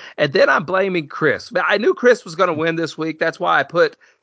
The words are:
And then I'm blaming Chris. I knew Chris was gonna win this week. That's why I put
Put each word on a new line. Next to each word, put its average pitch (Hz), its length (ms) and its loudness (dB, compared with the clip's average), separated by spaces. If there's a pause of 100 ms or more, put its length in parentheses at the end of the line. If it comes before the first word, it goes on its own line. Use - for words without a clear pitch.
(180)
And 143 160 0
then 277 160 4
I'm 247 160 0
blaming 180 420 -2
Chris. - 480 -2
I 180 220 0
knew 294 180 0
Chris 240 300 2
was 165 100 -14
gonna 180 180 0
win 165 220 -2
this 165 200 -4
week. 156 220 -6
That's 165 220 -4
why 170 200 2
I 139 40 2
put 165 340 0 (260)